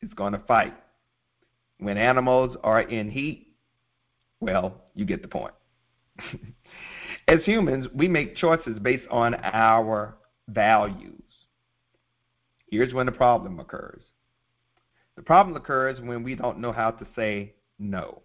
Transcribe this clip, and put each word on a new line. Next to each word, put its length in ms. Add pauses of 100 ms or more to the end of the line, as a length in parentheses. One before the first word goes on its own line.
it's 120
gonna 340
fight. 280 (1040)
When 160
animals 640
are 180
in 280
heat, 460 (840)
well, 360 (180)
you 100
get 200
the 40
point. 280 (640)
<laughs> 1080
As 160
humans, 480
we 160
make 280
choices 420
based 320
on 240
our 840 (320)
values. 760 (1400)
Here's 260
when 140
the 40
problem 480
occurs. 440 (1120)
The 80
problem 340
occurs 420
when 220
we 140
don't 240
know 120
how 200
to 240
say 380 (260)
no. 460